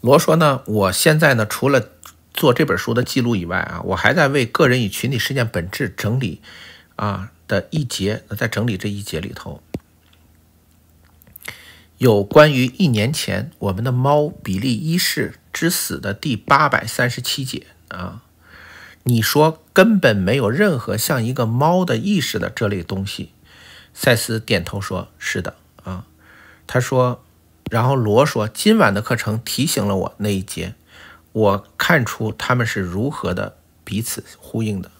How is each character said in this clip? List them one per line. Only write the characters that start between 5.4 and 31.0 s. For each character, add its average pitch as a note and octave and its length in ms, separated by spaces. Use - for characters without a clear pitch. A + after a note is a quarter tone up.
本 F2+ 240
质 - 240
整 A#2 240
理 G#2 220
啊 G2+ 360
的 - 240
一 D#3 140
节， G#2 400
在 A#2+ 100
整 A2 180
理 G2 120
这 G#2+ 100
一 G2+ 140
节 D#2+ 180
里 - 140
头， - 280
有 G#2+ 260
关 D3+ 260
于 D3 140
一 G3 240
年 A#2 240
前 G2+ 460
我 G2 140
们 G#2 120
的 B2+ 80
猫 C#3+ 360
比 - 300
利 B2 160
一 D#3 220
世 - 420
之 - 160
死 - 320
的 G2+ 140
第 C3+ 200
八 C#3 340
百 - 180
三 B2 240
十 B2+ 100
七 - 240
节 - 220
啊。 F#2 340
你 A#2 160
说 D3+ 420
根 G3+ 260
本 A2+ 160
没 G2 200
有 A#2+ 140
任 E3+ 280
何 G#2 180
像 B2 260
一 B2 120
个 B2+ 100
猫 D3+ 400
的 F3 140
意 F#3+ 220
识 - 180
的 - 120
这 - 180
类 G2 140
东 F#2+ 240
西。” - 260
赛 A#2+ 220
斯 A2+ 240
点 F#2 240
头 G2 160
说 F#2 280
：“是 - 240
的， - 140
啊。” F#2 220
他 - 120
说， B2 460
然 A2+ 160
后 C3+ 100
罗 A2+ 280
说 A2+ 240
：“今 G#3+ 300
晚 A#2 160
的 G2+ 80
课 A#2+ 140
程 A2+ 280
提 - 220
醒 - 200
了 G2 100
我 - 220
那 G#2 100
一 G2 140
节， F2 320